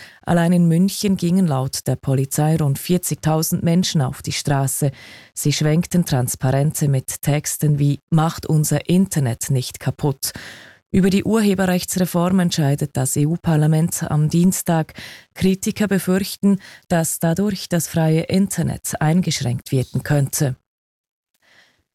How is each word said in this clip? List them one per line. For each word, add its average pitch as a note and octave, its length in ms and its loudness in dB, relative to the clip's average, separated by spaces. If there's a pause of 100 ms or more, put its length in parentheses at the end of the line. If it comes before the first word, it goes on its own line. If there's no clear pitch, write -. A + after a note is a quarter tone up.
(240)
Allein E3+ 280 2
in F3 160 4
München F#3+ 480 2
gingen F3 320 2
laut C3 400 -2
der C3 80 0
Polizei C#3 640 0
rund C#3 200 0
vierzigtausend D#3+ 840 -2
Menschen E3+ 380 2
auf C3 200 -4
die D3+ 120 -8
Straße. C#3 580 -2 (420)
Sie D3 200 -2
schwenkten D#3 500 0
Transparente C#3 840 0
mit - 320 -2
Texten D3 580 -2
wie C#3+ 200 0 (100)
"Macht D#3+ 380 0
unser D3+ 420 0
Internet D#3+ 600 0
nicht B2+ 300 -2
kaputt". - 540 -4 (600)
Über F#3+ 140 4
die F#3+ 140 2
Urheberrechtsreform F#3 1120 0
entscheidet D3+ 560 0
das C3 220 -2
E-U-Parlament D#3 960 2
am D3+ 180 2
Dienstag. E3+ 640 2 (400)
Kritiker F#3+ 540 0
befürchten, G3 720 0 (280)
dass E3 300 0
dadurch F#3 500 -2
das E3+ 200 -2
freie D#3+ 340 2
Internet - 800 -2
eingeschränkt D3+ 680 0
werden C3+ 320 -2
könnte. C#3 520 0 (1400)